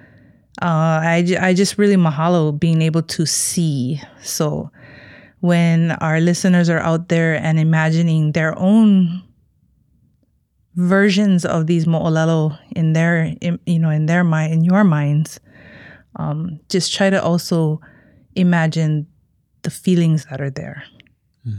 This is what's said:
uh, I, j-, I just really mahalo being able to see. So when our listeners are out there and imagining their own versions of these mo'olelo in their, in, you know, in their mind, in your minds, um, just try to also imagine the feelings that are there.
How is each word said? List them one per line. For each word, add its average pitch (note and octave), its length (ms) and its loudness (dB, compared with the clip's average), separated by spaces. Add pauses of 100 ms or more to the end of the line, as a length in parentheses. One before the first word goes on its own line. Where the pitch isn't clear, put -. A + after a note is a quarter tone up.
(640)
uh, D#3+ 400 0
I, E3+ 240 0
j-, F3+ 120 0
I F#3 160 2
just F#3+ 240 0
really G3+ 180 4
mahalo D#3+ 600 0
being D#3+ 240 0
able D#3+ 200 0
to D#3+ 240 -4
see. C#3+ 760 -4 (220)
So D3+ 480 -6 (720)
when E3+ 520 2
our D#3+ 280 -2
listeners F3 480 2
are E3 120 0
out E3 280 -2
there E3 280 0
and D#3+ 220 0
imagining D#3+ 760 2
their D#3+ 260 -2
own F#3+ 640 2 (1500)
versions F#3+ 680 2
of E3 220 0
these E3 200 0
mo'olelo D#3+ 720 0 (180)
in D#3+ 160 0
their, D#3+ 480 0
in, F3 260 -4
you E3+ 120 0
know, D#3+ 120 2
in D#3 160 0
their F3 180 2
mind, D#3 280 0
in D#3+ 120 2
your F#3 200 4
minds, D3 560 0 (760)
um, D#3 520 -8
just F3 240 -4
try G3 180 0
to F#3+ 120 0
also E3 580 -2 (540)
imagine D#3+ 720 0 (560)
the - 80 -6
feelings E3 560 0
that C3+ 140 -12
are C#3 100 -6
there. C#3+ 320 -14 (760)